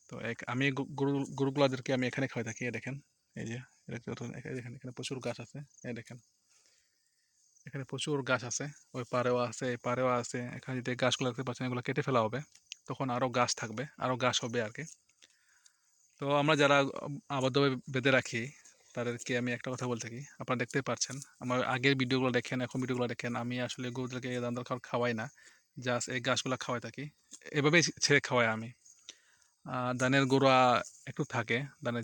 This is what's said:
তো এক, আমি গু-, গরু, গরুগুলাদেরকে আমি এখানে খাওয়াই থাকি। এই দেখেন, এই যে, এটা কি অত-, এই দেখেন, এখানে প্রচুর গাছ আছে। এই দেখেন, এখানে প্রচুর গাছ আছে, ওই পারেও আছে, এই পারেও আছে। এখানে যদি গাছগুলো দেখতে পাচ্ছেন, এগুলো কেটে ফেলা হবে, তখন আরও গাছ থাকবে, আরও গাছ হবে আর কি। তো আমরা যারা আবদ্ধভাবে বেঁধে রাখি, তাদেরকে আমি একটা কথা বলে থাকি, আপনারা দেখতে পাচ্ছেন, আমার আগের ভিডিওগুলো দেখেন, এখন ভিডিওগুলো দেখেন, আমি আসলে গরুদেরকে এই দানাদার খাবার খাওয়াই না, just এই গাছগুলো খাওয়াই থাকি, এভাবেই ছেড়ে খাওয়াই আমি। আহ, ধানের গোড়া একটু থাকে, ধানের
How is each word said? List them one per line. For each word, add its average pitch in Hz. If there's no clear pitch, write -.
তো -
এক, 117
আমি 123
গু-, 135
গরু, 139
গরুগুলাদেরকে 135
আমি 127
এখানে 135
খাওয়াই 117
থাকি। -
এই 120
দেখেন, 131
এই -
যে, 117
এটা -
কি -
অত-, 120
এই 131
দেখেন, 123
এখানে 131
প্রচুর 131
গাছ 120
আছে। 123
এই 120
দেখেন, 120
এখানে 139
প্রচুর 143
গাছ 123
আছে, 123
ওই 127
পারেও 123
আছে, 120
এই 120
পারেও 127
আছে। 123
এখানে 131
যদি 127
গাছগুলো 127
দেখতে 120
পাচ্ছেন, 127
এগুলো 123
কেটে 139
ফেলা 127
হবে, 120
তখন 135
আরও 127
গাছ 123
থাকবে, 113
আরও 127
গাছ 123
হবে 120
আর 107
কি। 139
তো 143
আমরা 151
যারা 143
আবদ্ধভাবে 135
বেঁধে 131
রাখি, 123
তাদেরকে 120
আমি 123
একটা 131
কথা 127
বলে 120
থাকি, 117
আপনারা 123
দেখতে 131
পাচ্ছেন, 127
আমার 123
আগের 135
ভিডিওগুলো 127
দেখেন, 120
এখন 123
ভিডিওগুলো 123
দেখেন, 117
আমি 120
আসলে 127
গরুদেরকে 127
এই 123
দানাদার 120
খাবার 127
খাওয়াই 120
না, 113
just 123
এই 127
গাছগুলো 127
খাওয়াই 120
থাকি, 117
এভাবেই 151
ছেড়ে 143
খাওয়াই 120
আমি। 113
আহ, 127
ধানের 135
গোড়া 131
একটু 147
থাকে, 117
ধানের 120